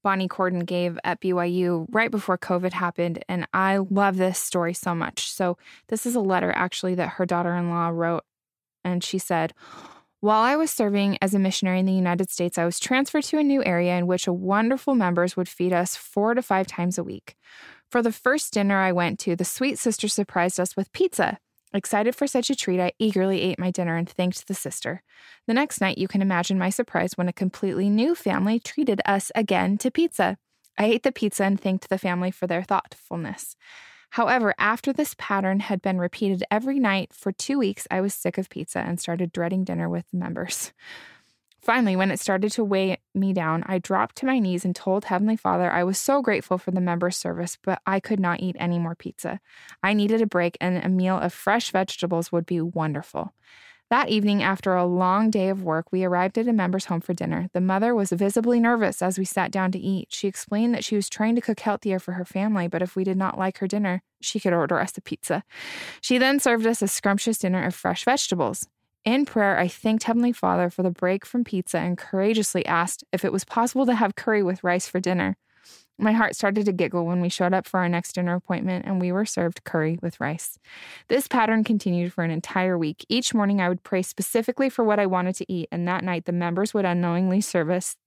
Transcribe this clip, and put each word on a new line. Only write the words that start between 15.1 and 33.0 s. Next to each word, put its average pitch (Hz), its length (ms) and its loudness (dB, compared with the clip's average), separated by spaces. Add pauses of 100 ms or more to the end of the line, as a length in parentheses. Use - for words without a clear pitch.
would 180 140 -2
feed 180 240 0
us 180 220 0
four 214 380 0
to 247 80 2
five 190 260 0
times 180 300 -2
a 175 60 -4
week. - 320 -12 (540)
For 247 120 2
the 226 100 2
first 269 420 0
dinner 202 240 4
I 190 140 4
went 175 280 0
to, 175 160 0
the 180 100 -2
sweet 277 320 -2
sister 220 300 -2
surprised 185 520 0
us 180 160 -2
with 196 180 -4
pizza. 220 460 0 (340)
Excited 214 420 0
for 285 120 0
such 254 240 0
a 262 40 0
treat, 180 240 -2
I 180 200 0
eagerly 190 420 2
ate 185 160 0
my 180 140 -2
dinner 170 240 -2
and 170 120 -2
thanked - 400 -2
the 196 60 -6
sister. - 480 -6 (460)
The 226 80 0
next 294 240 0
night, 190 180 0
you 185 100 -2
can 196 140 0
imagine 190 380 2
my 185 100 2
surprise 180 480 -2
when 180 120 0
a - 40 -6
completely 196 560 -2
new 233 240 2
family 202 460 0
treated 240 480 0
us 196 260 0
again 196 460 2
to 262 100 0
pizza. 196 480 0 (400)
I 208 80 2
ate 233 180 2
the 262 80 4
pizza 202 340 0
and 196 140 2
thanked 190 300 -2
the 190 80 0
family 180 320 -2
for - 160 -4
their 175 180 -2
thoughtfulness. - 920 -6 (560)